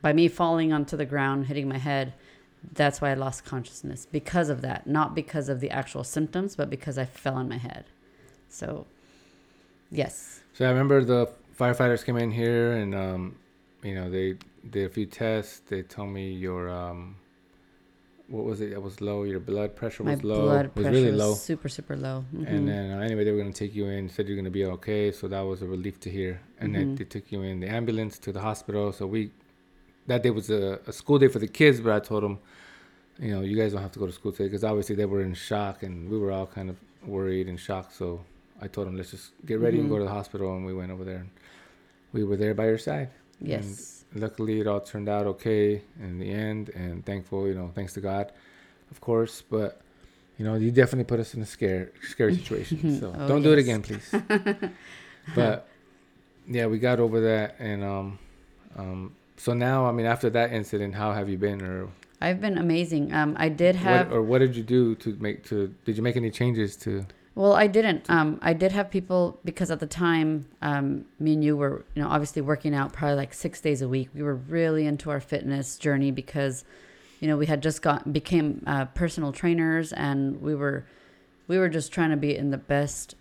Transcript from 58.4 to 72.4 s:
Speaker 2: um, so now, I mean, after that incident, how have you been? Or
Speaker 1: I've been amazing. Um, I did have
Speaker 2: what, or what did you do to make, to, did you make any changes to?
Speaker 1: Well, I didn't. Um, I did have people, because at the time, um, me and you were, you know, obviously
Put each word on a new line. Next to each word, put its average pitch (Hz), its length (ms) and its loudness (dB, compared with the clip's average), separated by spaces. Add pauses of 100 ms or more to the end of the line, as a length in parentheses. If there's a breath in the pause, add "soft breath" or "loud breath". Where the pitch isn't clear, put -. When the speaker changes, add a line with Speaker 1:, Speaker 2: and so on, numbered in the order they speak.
Speaker 2:
um, 92 380 -8 (240)
so - 140 -2
now, 127 320 2
I 123 80 2
mean, 117 140 0
after 117 240 2
that 117 220 4
incident, 101 420 -2
how 104 180 0
have 101 160 -2
you 98 80 -2
been? 101 240 0
Or 92 300 -6 (320)
Speaker 1:
I've 185 180 0
been 202 160 0
amazing. 165 560 2
Um, 151 260 2
I 160 120 2
did 175 260 4
have 180 320 4
Speaker 2:
what, 120 80 0
or 113 60 4
what 120 160 4
did 127 180 6
you 117 60 -4
do 120 320 6
to 110 220 -4
make, 104 320 -4
to, 101 260 0 (100)
did 110 140 0
you 110 40 0
make 120 140 2
any 117 140 0
changes 113 480 0
to? 98 260 -4 (300 loud breath)
Speaker 1:
Well, 202 180 6
I 208 140 8
didn't. 214 420 2
Um, 156 320 4
I 165 140 4
did 185 180 4
have 196 180 0
people, 180 540 0
because 170 260 -2
at 160 80 -2
the 156 80 -4
time, 156 600 2 (160)
um, 139 420 0 (160)
me 156 140 4
and 151 100 2
you 151 100 4
were, 143 300 0 (100)
you 151 60 -2
know, 143 80 0
obviously 147 320 0